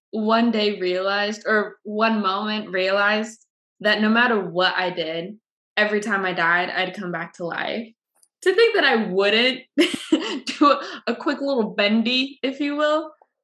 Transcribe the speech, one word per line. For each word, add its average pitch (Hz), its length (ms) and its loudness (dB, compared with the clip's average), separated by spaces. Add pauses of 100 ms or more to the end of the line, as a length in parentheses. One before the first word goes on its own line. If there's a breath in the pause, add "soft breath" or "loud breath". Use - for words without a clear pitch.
(120)
one 220 380 2
day 208 300 0
realized, 196 640 -2
or 214 360 0
one 214 400 0
moment 208 480 -2
realized 202 720 0 (360)
that 208 200 0
no 214 80 2
matter 233 320 4
what 180 340 0
I 185 160 -2
did, 170 460 -6 (400)
every 208 240 2
time 202 240 -2
I 180 80 -2
died, 175 380 0
I'd 180 260 -4
come 180 160 -8
back 170 220 -8
to 180 100 -10
life. 220 420 -6 (560)
To 381 120 2
think 453 220 4
that 311 80 2
I 254 120 4 (140)
wouldn't 214 500 2 (100)
<laughs> - 80 -8
do 330 920 2
a, 262 100 4 (280 loud breath)
a 233 60 0
quick 269 260 -4
little 247 340 -2
bendy, 226 680 0
if 262 180 -4
you 285 160 -2
will, 302 340 0 (320)